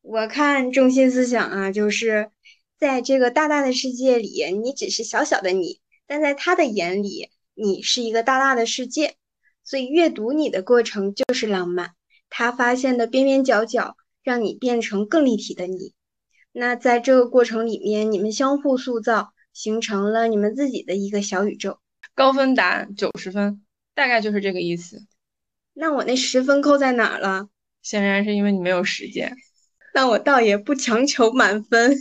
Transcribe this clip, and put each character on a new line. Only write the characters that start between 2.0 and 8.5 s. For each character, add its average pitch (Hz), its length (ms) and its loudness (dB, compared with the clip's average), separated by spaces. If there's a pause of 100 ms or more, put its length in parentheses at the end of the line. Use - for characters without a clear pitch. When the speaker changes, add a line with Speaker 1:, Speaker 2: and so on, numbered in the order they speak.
Speaker 1:
在 262 240 0
这 269 160 2
个 247 140 2
大 302 160 2
大 294 140 0
的 262 100 0
世 254 200 -4
界 247 240 2
里， 214 280 -4 (180)
你 254 100 -4
只 - 180 -8
是 - 120 -4
小 - 220 -2
小 - 160 0
的 185 100 -2
你， 185 300 -4 (260)
但 294 160 -4
在 285 100 0
他 330 220 -2
的 359 100 2
眼 196 380 -2
里， - 280 -10 (240)
你 202 280 -2
是 - 200 -2
一 226 100 -4
个 226 100 0
大 262 160 2
大 269 160 2